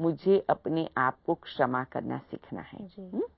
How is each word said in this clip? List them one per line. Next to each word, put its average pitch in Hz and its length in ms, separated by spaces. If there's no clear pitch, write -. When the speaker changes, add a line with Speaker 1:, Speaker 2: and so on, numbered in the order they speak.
Speaker 1:
मुझे 165 500
अपने 160 460
आप 131 200
को 170 80
क्षमा 127 500
करना 120 340
सीखना - 420
है। - 260
Speaker 2:
जी, 185 240
Speaker 1:
हम्म? 202 120